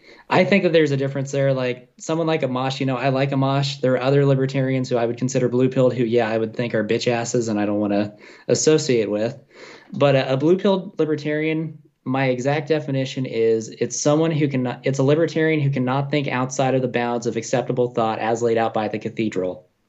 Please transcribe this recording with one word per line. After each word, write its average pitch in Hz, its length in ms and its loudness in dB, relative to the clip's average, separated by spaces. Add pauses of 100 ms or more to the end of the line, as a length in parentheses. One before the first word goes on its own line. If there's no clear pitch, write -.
(280)
I 170 160 4
think 180 200 2
that 170 80 2
there's 156 180 4
a 139 60 0
difference 139 340 -4
there. 139 220 2
Like, 127 460 -4
someone 160 280 -2
like 160 140 0
Amash, 131 400 -2
you 135 60 0
know, 131 100 0
I 131 140 0
like 135 200 2
Amash. 139 500 0
There 127 140 2
are 123 60 2
other 139 260 4
libertarians 131 640 0
who 120 80 0
I 117 100 0
would 117 120 -4
consider 123 300 0
blue-pilled 127 460 2
who, 123 100 0
yeah, 113 240 2
I 113 100 0
would 113 180 -4
think 120 180 -2
are 110 80 0
bitch-asses 117 640 -2
and 107 140 -2
I 104 60 0
don't 104 120 -2
wanna 104 380 0 (320)
associate 131 640 2
with. 107 280 -4 (540)
But 139 240 4
a, 131 160 0
a 131 40 2
blue-pilled 185 600 0
libertarian, 156 800 -2 (260)
my 131 220 0
exact 139 400 0
definition 135 580 -2
is 113 440 0
it's - 320 -4
someone 160 320 2
who 147 160 0
cannot, 127 340 -4
it's 139 160 -2
a 139 60 2
libertarian 160 560 2
who 139 100 2
cannot 135 400 -2
think 147 160 0
outside 131 480 0
of 131 80 2
the 123 60 0
bounds 120 400 -2
of 107 80 -2
acceptable 123 540 -2
thought 110 280 -2
as 113 240 -2
laid 113 160 2
out 110 160 0
by 107 140 -2
the 107 100 -6
cathedral. 104 720 -6 (200)